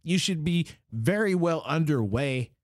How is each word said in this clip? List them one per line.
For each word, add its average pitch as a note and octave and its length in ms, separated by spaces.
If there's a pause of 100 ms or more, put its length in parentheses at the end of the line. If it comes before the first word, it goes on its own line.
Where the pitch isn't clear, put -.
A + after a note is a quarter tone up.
you F3 160
should D#3+ 240
be E3+ 240 (240)
very F#3 460
well E3 280
underway C3 840 (140)